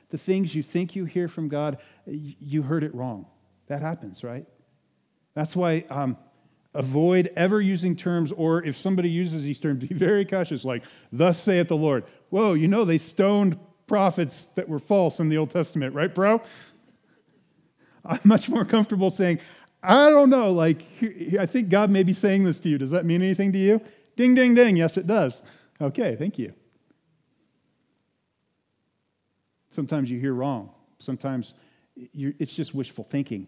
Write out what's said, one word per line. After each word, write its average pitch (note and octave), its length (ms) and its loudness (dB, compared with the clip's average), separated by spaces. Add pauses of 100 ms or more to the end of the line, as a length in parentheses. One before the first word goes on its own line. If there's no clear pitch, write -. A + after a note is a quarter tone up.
the D#3+ 80 -10
things F#3+ 360 -2
you G#3 80 -4
think F3+ 340 -6
you F#3+ 100 -8
hear F3 220 -4
from D#3+ 200 -8
God, D3 300 -4 (280)
y-, D3 360 -14
you D3 220 -4
heard D3+ 200 -2
it - 100 -8
wrong. A#2+ 340 -10 (400)
That C#3+ 140 -8
happens, C#3+ 420 -10
right? A#2+ 220 -12 (880)
That's D#3 200 -6
why, E3+ 340 0
um, C3+ 280 -4 (560)
avoid D#3+ 600 0
ever F#3+ 260 2
using F#3 340 0
terms, F3 380 -2
or E3 300 0
if D3 140 -6
somebody F#3 320 -2
uses E3 340 -4
these C#3+ 160 -6
terms, C#3 280 -4
be F#3 80 -8
very G3 300 2
cautious, F3 400 -6
like, B2 180 -6 (280)
"Thus E3 280 2
saith F3 280 0
the E3+ 100 -2
Lord." D3 280 0 (240)
Whoa, G3+ 240 0
you D#3 140 2
know G#3 180 2
they E3 120 2
stoned G3 640 0 (280)
prophets F#3 580 0 (100)
that F#3 120 -6
were D#3 120 -6
false F#3 400 0
in D#3+ 100 0
the D3+ 80 0
Old D#3 140 -2
Testament, D3+ 420 -4
right, D3+ 200 -2
bro? G#3 280 2 (1600)
I'm E3 200 -6
much G#3 260 6
more A#3 160 -2
comfortable G#3 440 0
saying, F3 300 0 (420)
"I C4 280 8
don't C#4+ 200 8
know, B3 220 4
like, E3 300 2
here, F#3+ 580 -6
I F#3+ 60 0
think G#3+ 240 -2
God G3+ 200 4
may G3 140 4
be F3+ 100 2
saying G3 300 2
this F3 160 0
to F3 100 -4
you. D3 80 0
Does C3+ 140 -4
that F3 140 -2
mean E3+ 160 2
anything F#3+ 320 0
to F#3+ 40 0
you?" G3+ 240 4 (360)
Ding, B3 180 6
ding, B3 180 6
ding. A#3 220 6
Yes, E3 220 2
it F3 100 -4
does. F3+ 340 0 (380)
Okay, C#3 380 -2
thank E3+ 200 -6
you. A#2 160 -10 (3250)
Sometimes C#3 400 -4
you B2 80 -6
hear C3+ 140 -4
wrong. B2 360 -6 (300)
Sometimes C3 540 -8 (420)
you're, C#3 440 -10
it's D3+ 140 -8
just - 220 -10
wishful A#2+ 300 -10
thinking. A#2 420 -6